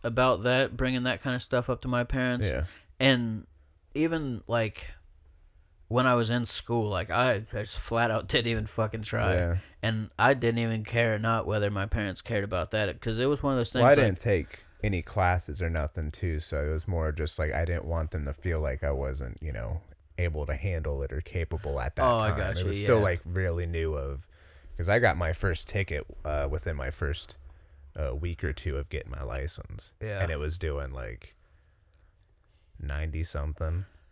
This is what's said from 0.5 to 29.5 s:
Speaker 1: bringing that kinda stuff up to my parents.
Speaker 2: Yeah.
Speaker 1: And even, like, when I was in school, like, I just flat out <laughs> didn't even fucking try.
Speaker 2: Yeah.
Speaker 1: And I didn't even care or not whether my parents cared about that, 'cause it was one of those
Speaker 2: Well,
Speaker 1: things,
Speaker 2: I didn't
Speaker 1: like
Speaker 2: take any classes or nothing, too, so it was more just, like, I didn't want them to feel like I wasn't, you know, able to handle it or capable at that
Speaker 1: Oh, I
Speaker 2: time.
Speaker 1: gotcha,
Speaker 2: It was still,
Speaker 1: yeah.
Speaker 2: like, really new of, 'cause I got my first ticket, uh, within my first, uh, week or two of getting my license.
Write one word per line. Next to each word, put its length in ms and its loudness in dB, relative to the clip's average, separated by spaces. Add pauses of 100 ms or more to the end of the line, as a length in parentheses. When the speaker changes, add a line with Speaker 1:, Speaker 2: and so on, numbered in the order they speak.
Speaker 1:
bringing 280 0
that 200 -2
kinda 160 -2
stuff 300 0
up 140 -2
to 40 -6
my 160 2
parents. 440 0
Speaker 2:
Yeah. 180 0 (340)
Speaker 1:
And 480 4 (480)
even, 520 0
like, 400 0 (1000)
when 200 4
I 80 6
was 160 4
in 160 2
school, 420 0
like, 220 -2
I 280 4
just 380 -8
flat 340 0
out 160 0
<laughs> 0 -
didn't 240 0
even 160 -2
fucking 360 -4
try. 320 0
Speaker 2:
Yeah. 220 2 (260)
Speaker 1:
And 340 0
I 160 6
didn't 260 2
even 240 0
care 320 2
or 40 0
not 260 2
whether 240 2
my 160 -2
parents 360 -2
cared 220 -2
about 280 -2
that, 280 0
'cause 200 -2
it 80 2
was 160 0
one 100 2
of 60 2
those 160 -2
Speaker 2:
Well, 80 6
Speaker 1:
things, 80 10
Speaker 2:
I 40 10
didn't 200 6
Speaker 1:
like 40 -4
Speaker 2:
take 400 0 (240)
any 200 2
classes 580 0
or 80 0
nothing, 420 -2
too, 300 -2
so 240 -2
it 80 0
was 140 -2
more 260 0
just, 260 -4
like, 140 0
I 100 0
didn't 220 -2
want 260 -2
them 140 -4
to 80 -4
feel 260 -2
like 240 -2
I 80 0
wasn't, 500 -4
you 120 -6
know, 280 -4 (360)
able 300 -2
to 80 -2
handle 480 -2
it 100 -6
or 80 -4
capable 580 -4
at 160 -4
that 80 2
Speaker 1:
Oh, 160 6
I 100 2
Speaker 2:
time. 100 0
Speaker 1:
gotcha, 220 -2
Speaker 2:
It 60 0
was 120 0
still, 180 6
Speaker 1:
yeah. 60 6
Speaker 2:
like, 220 2
really 420 0
new 280 -2
of, 300 -6 (520)
'cause 120 0
I 100 6
got 180 6
my 160 2
first 360 -2
ticket, 360 -2 (200)
uh, 240 0
within 260 -4
my 140 -6
first, 480 -6 (580)
uh, 200 -4
week 280 -6
or 100 -2
two 240 -4
of 120 -6
getting 220 -8
my 120 -8
license. 680 -8 (100)